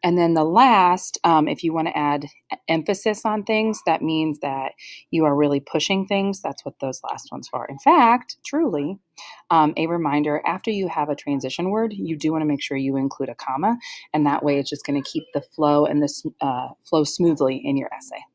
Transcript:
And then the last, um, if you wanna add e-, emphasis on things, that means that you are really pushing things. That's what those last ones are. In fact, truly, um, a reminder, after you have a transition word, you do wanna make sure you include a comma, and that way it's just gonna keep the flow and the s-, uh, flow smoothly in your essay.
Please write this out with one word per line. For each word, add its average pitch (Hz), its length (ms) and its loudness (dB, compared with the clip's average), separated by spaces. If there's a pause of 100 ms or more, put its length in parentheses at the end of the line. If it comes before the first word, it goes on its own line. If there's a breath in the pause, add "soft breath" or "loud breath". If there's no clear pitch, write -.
And 175 140 4
then 170 160 4
the 160 120 4
last, 185 800 4
um, 156 240 6
if 151 140 -4
you 165 120 -2
wanna 165 200 -2
add 147 300 -2
e-, - 320 -14 (120)
emphasis 196 580 0
on 214 180 -2
things, 220 400 0
that 165 160 2
means 156 380 0
that 135 340 -6 (380 loud breath)
you 160 160 2
are 143 100 4
really 143 240 2
pushing 190 460 -2
things. 196 340 -2
That's - 240 -8
what - 160 -12
those 131 240 -6
last - 260 -10
ones 135 220 -12
are. 123 140 -6
In 135 140 -12
fact, 240 640 4
truly, 196 520 -2 (520 loud breath)
um, 156 260 4
a 160 120 -2
reminder, 151 580 0
after 190 240 -4
you 196 180 -2
have 151 220 -2
a 143 40 0
transition 139 540 -4
word, 220 240 -2
you 185 240 -6
do 156 160 -2
wanna 160 140 -2
make 143 160 -2
sure 139 160 -6
you 135 180 -2
include 135 320 -4
a 120 60 -10
comma, 165 420 -2 (380 loud breath)
and 151 100 2
that 143 180 0
way 143 160 0
it's 135 120 -4
just - 160 -10
gonna 143 160 -2
keep - 220 -8 (100)
the 139 80 -2
flow 147 420 2
and 147 160 0
the 147 60 2
s-, - 180 -6 (160)
uh, 127 280 -4 (140)
flow 156 220 2
smoothly 143 520 2
in 139 200 -2
your 135 160 -4
essay. - 320 -14 (100)